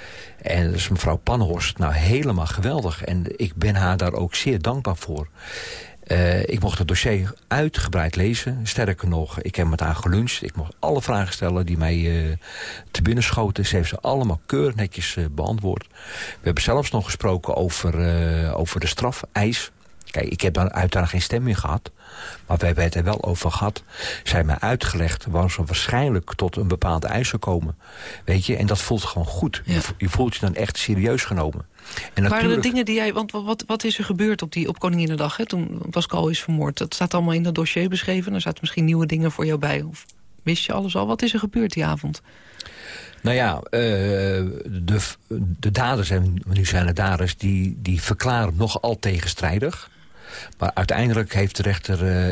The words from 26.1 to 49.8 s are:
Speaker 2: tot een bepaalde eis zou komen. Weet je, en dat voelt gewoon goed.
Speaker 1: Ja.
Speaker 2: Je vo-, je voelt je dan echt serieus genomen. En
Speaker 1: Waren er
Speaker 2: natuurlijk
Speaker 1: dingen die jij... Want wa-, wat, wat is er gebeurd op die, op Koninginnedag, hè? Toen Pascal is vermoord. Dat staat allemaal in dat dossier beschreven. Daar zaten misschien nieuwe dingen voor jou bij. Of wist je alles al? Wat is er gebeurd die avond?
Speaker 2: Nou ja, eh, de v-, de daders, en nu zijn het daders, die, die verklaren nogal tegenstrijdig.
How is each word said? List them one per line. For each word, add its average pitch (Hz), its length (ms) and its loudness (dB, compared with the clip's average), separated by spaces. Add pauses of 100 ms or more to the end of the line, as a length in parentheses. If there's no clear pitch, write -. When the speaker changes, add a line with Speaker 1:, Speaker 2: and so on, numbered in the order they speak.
Speaker 2:
tot - 220 -2
een 98 120 0
bepaalde 85 380 0
eis 131 220 0
zou 110 140 -2
komen. 80 340 0 (480)
Weet 92 220 2
je, 123 100 0
en 104 100 2
dat 101 140 2
voelt 110 240 0
gewoon 85 220 -2
goed. - 380 -4
Speaker 1:
Ja. 175 100 0
Speaker 2:
Je 165 60 4
vo-, - 180 -2
je 98 100 0
voelt 117 260 2
je - 60 -8
dan 95 140 0
echt - 240 -2
serieus 113 460 2
genomen. 78 420 -2 (480)
En 101 80 2
Speaker 1:
Waren - 20 4
er 143 80 4
Speaker 2:
natuurlijk 226 300 2
Speaker 1:
dingen 247 220 2
die 220 100 0
jij... 220 180 2
Want 214 200 -4
wa-, 214 100 -4
wat, 220 240 -4
wat 220 180 -2
is 220 140 0
er 208 60 -2
gebeurd 208 380 0
op 160 100 -6
die, 165 160 -2
op 170 100 -4
Koninginnedag, 160 580 0
hè? 226 100 -2
Toen 175 440 -4
Pascal 170 380 0
is 170 140 -2
vermoord. 151 360 0
Dat 165 160 -4
staat - 200 -2
allemaal 170 200 2
in 170 80 2
dat 170 120 0
dossier 165 340 0
beschreven. 185 440 -2
Daar 196 80 -2
zaten 165 200 -4
misschien 165 240 0
nieuwe 165 220 4
dingen 160 260 0
voor - 140 -4
jou 156 120 0
bij. 143 240 0
Of 156 220 -12 (380)
wist 170 220 0
je - 80 -2
alles 190 240 -2
al? 196 100 0
Wat 226 160 -2
is 233 100 2
er 226 60 0
gebeurd 214 340 0
die 160 120 -2
avond? 151 380 -2 (1000)
Speaker 2:
Nou 120 140 2
ja, 113 180 2 (160)
eh, 117 100 2 (1000)
de 98 180 2
v-, - 140 -4 (440)
de 104 120 0
daders, 120 400 0
en 92 360 2
nu 95 180 2
zijn 90 220 2
het 85 100 2
daders, 92 400 0
die, 95 460 0
die 90 200 0
verklaren 113 540 2
nogal 113 420 0
tegenstrijdig. 90 920 -2 (680)